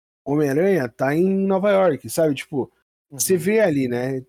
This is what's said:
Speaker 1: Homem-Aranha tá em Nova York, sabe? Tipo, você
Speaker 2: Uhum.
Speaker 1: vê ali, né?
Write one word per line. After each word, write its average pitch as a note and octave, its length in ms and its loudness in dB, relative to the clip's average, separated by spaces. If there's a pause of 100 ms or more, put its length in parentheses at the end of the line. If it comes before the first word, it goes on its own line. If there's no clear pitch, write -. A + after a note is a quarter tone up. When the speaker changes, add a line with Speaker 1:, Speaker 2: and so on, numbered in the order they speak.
(240)
Speaker 1:
Homem-Aranha D3 640 0
tá C3+ 260 -2
em F3 140 2
Nova G3 420 0
York, F#3 400 2
sabe? D#3+ 240 0
Tipo, C3 360 -6 (400)
você C#3+ 240 0
Speaker 2:
Uhum. F3+ 60 0
Speaker 1:
vê G#3 200 0
ali, D3 280 2
né? B2+ 400 -4